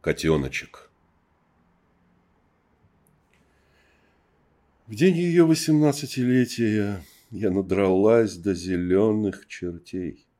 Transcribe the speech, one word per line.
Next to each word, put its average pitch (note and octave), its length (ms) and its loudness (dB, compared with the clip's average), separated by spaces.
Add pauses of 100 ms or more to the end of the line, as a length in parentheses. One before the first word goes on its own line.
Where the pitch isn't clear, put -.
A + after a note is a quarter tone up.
«Котеночек». - 880 -4 (4000)
В G#2+ 80 -14
день F3 200 4
ее E3+ 320 4
восемнадцатилетия B2 1600 0 (240)
я G#2 220 -4
надралась G2 840 2
до F2+ 180 -4
зеленых F#2 920 -2
чертей. F2 800 -12 (120)